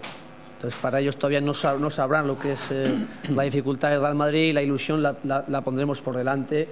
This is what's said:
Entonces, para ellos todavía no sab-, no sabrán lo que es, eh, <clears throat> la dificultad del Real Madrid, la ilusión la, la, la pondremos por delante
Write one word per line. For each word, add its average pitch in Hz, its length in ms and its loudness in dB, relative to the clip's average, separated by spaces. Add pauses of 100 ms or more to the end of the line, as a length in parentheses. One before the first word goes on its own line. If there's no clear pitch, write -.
(540)
Entonces, - 260 -8
para 131 200 0
ellos 139 180 0
todavía 143 240 2
no 143 120 0
sab-, 139 260 0
no 147 100 0
sabrán 147 380 2
lo 135 100 0
que 143 140 -2
es, - 200 -6
eh, 135 220 0 (200)
<clears throat> - 220 -10
la 135 80 4
dificultad 139 460 0
del 147 100 4
Real 147 140 2
Madrid, 151 400 4
la 147 80 4
ilusión 143 400 0
la, 143 220 2
la, 139 240 0
la 139 140 -2
pondremos 135 400 -2
por 127 140 -4
delante 135 560 0